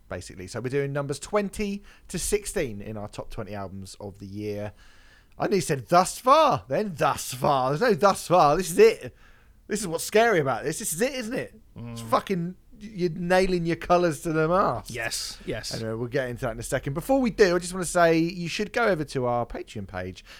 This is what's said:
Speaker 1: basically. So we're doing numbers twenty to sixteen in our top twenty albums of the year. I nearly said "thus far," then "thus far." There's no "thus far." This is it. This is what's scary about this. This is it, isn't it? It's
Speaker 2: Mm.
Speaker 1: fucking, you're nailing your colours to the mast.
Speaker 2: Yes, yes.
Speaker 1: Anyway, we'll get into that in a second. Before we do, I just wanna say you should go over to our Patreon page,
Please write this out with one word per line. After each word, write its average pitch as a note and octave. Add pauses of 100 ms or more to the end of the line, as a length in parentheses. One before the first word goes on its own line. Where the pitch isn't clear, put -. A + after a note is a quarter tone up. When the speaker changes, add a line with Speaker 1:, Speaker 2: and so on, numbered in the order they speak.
Speaker 1:
basically. F#2
So A#2
we're B2
doing C#3
numbers C#3+
twenty G3+ (240)
to F#3+
sixteen C#3+
in G#2+
our G#2
top -
twenty G2+
albums G2
of G2
the G2+
year. G#2 (640)
I -
nearly F#3+
said C3
"thus F3
far," C4+
then F3+
"thus C#3+
far." B2+
There's D3+
no B3
"thus F#3+
far." D#3+
This F3
is F3+
it. G#3 (520)
This G#3
is G3
what's D#3+
scary G#3+
about B2+
this. -
This G#3+
is D#3+
it, C#4+
isn't B3
it? A#2 (220)
It's A#2
Speaker 2:
Mm. A2+
Speaker 1:
fucking, F3+ (240)
you're G3+
nailing F3+
your E3
colours F3
to E3
the D#3
mast. E3
Speaker 2:
Yes, A2+
yes. -
Speaker 1:
Anyway, A2+
we'll A#2
get C3
into A#2+
that A#2
in A#2
a A2+
second. C#3
Before C4+
we A#3+
do, F3+
I F3
just F3
wanna F#3
say E3
you F3
should G3
go A#3+
over D#3+
to B2+
our A#2+
Patreon -
page, F#2 (140)